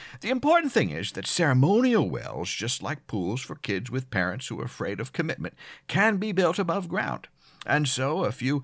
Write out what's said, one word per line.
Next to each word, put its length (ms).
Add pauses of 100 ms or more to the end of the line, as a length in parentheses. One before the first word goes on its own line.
(200)
The 100
important 420
thing 180
is 220
that 160
ceremonial 800
wells, 400
just 320
like 240
pools 340
for 140
kids 360
with 200
parents 380
who 120
are 40
afraid 340
of 140
commitment, 420 (320)
can 300
be 160
built 260
above 300
ground. 400 (380)
And 200
so 380
a 80
few 320